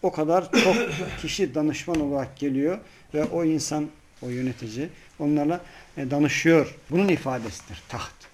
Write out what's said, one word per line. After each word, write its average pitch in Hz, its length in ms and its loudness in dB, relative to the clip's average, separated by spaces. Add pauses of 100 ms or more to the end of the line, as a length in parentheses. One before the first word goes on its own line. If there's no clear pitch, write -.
o 185 100 2
kadar 160 400 2
çok 202 240 6 (220)
<coughs> 165 220 -8
kişi 160 340 -4
danışman 156 460 0
olarak 139 360 -2
geliyor 143 420 0 (360)
ve 151 100 2
o 170 200 -2
insan, 151 440 0 (340)
o 127 60 -8
yönetici 123 600 -6 (300)
onlarla, 151 420 0 (360)
e, 135 140 -6
danışıyor. 147 640 4 (160)
Bunun 190 180 4
ifadesidir 127 800 -4
taht - 240 -10 (220)